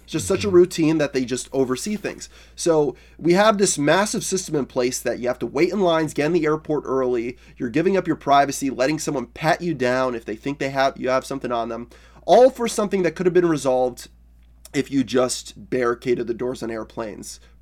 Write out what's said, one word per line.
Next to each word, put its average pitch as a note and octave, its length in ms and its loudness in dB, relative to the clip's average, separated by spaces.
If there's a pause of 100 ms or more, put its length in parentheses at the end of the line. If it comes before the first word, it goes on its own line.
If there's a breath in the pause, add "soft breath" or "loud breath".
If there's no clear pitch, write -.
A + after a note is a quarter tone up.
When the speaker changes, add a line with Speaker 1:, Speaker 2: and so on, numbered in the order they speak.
Speaker 1:
It's - 80 -18
just D#3 160 -4
such F#3+ 160 -2
a - 20 -2
Speaker 2:
Mm-hmm. F#3 100 4
Speaker 1:
routine E3 420 4
that C#3+ 140 -2
they C3 120 0
just B2 280 -6
oversee C3+ 440 -2
things. - 320 -10 (260 soft breath)
So D3+ 400 2 (240 soft breath)
we D#3+ 140 2
have G#3 260 4
this G3 180 2
massive F3+ 480 0
system - 300 -4
in C3+ 120 0
place B2 340 -2
that A#2 180 -2
you A#2+ 100 -6
have B2+ 120 -4
to B2 60 -4
wait D#3 260 0
in G#3 80 -2
lines, D#3+ 340 2
get D3 120 0
in D#3+ 60 0
the E3+ 140 2
airport D3+ 400 -2
early. B2 500 -2 (200 soft breath)
You're C3 120 -6
giving E3 280 2
up F3 100 0
your D#3 100 0
privacy, C#3 540 2
letting C3 300 0
someone C3+ 260 -4
pat - 340 -2
you E3+ 140 -2
down B2+ 400 0
if A2+ 100 -10
they G#2+ 120 -8
think C#3 240 -8
they C3+ 100 -4
have, C3+ 260 0
you B2 120 -6
have C3 180 0
something C3 260 -8
on A#2 160 -4
them, A#2 220 -10 (360 soft breath)
all A#3 220 8
for A#3 200 -2
something G3+ 340 -2
that D#3+ 140 0
could F3+ 100 0
have F3 80 2
been F3 140 4
resolved B2+ 600 0 (640)
if C3+ 180 -2
you C3+ 140 0
just A2 640 -2
barricaded A#2+ 580 0
the A2+ 80 -4
doors B2 280 -6
on A2+ 80 -6
airplanes A2 680 -10 (220 soft breath)